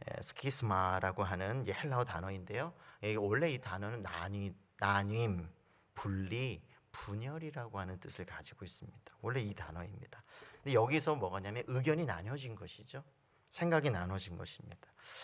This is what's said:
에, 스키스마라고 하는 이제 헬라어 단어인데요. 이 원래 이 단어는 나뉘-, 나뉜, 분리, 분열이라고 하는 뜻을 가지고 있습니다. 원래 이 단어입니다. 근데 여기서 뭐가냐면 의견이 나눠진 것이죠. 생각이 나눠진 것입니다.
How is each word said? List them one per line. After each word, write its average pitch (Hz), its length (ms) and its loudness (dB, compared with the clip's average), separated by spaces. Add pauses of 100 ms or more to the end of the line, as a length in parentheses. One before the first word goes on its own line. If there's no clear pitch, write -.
에, - 140 -6
스키스마라고 95 1000 2
하는 95 400 0
이제 - 100 0
헬라어 127 300 0
단어인데요. 95 680 -4 (300)
이 107 120 2
원래 113 360 4
이 123 80 -2
단어는 104 420 -4
나뉘-, 92 540 -2 (240)
나뉜, 101 680 4 (440)
분리, 98 720 -2 (280)
분열이라고 123 880 -6
하는 92 220 -4
뜻을 - 260 -8
가지고 - 400 -12
있습니다. - 560 -14
원래 123 200 0
이 104 120 -2
단어입니다. 85 680 -10 (400)
근데 139 100 0
여기서 143 420 6
뭐가냐면 98 520 -2
의견이 147 380 4
나눠진 113 500 -4
것이죠. 104 480 -12 (460)
생각이 160 420 6
나눠진 90 460 -2
것입니다. - 500 -12 (360)